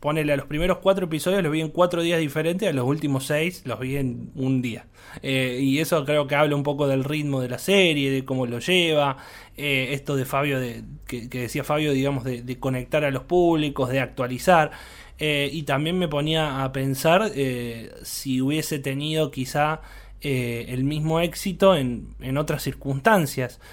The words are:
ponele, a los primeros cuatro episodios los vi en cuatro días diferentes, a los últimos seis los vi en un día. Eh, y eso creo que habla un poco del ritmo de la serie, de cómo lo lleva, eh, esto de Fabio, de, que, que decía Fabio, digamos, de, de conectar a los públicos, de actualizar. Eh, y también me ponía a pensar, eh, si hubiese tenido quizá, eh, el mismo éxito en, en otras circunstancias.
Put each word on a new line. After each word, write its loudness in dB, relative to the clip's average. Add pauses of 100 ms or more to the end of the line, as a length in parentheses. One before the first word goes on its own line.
ponele, 0
a 4
los -4
primeros 0
cuatro 2
episodios 0
los 0
vi 0
en -2
cuatro 2
días 2
diferentes, 0
a 2
los 0
últimos 0
seis -2
los -6
vi -4
en -4
un 0
día. -6 (360)
Eh, 0
y 4
eso 2
creo 2
que 0
habla 4
un 0
poco 0
del 2
ritmo -2
de -4
la -4
serie, 4
de 0
cómo -2
lo -4
lleva, 2 (400)
eh, 0
esto -2
de 0
Fabio, 0
de, -6 (240)
que, -8
que -6
decía -4
Fabio, 0
digamos, 0
de, -4
de -8
conectar 0
a 0
los -4
públicos, 2
de 2
actualizar. 2 (480)
Eh, 0
y -6
también 0
me 0
ponía 0
a -4
pensar, 2
eh, -4 (100)
si -4
hubiese 0
tenido -2
quizá, -2 (400)
eh, -2
el -2
mismo 0
éxito 4
en, -2
en -2
otras -2
circunstancias. 0 (120)